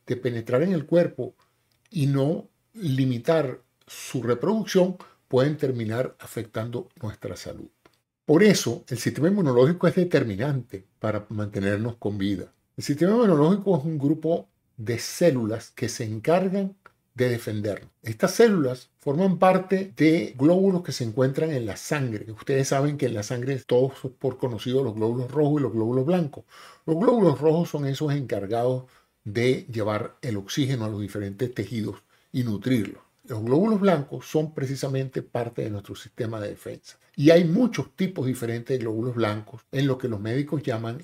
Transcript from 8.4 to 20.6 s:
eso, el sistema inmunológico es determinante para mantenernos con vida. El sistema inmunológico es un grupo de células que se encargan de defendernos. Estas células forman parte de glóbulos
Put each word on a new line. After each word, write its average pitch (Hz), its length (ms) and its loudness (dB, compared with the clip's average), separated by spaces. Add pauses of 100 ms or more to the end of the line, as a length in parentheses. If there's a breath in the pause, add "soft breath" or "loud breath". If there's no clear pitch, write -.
eso, 190 460 4
el 123 100 -6
sistema 131 300 0
inmunológico 170 580 4
es 170 80 2
determinante 127 920 -2 (140)
para 107 300 -4
mantenernos 104 720 -2
con 101 200 -4
vida. 98 340 -4 (240)
El - 60 -12
sistema 165 300 0
inmunológico 196 640 4
es 135 60 -4
un 160 120 -4
grupo 156 520 0 (280)
de 117 220 -6
células 123 720 0
que - 180 -6
se - 140 -8
encargan 180 720 -2 (400)
de 123 140 2
defendernos. 107 600 -4 (120)
Estas 117 320 -2
células 170 640 2
forman 175 400 0
parte 185 580 2
de 156 400 2
glóbulos 180 460 4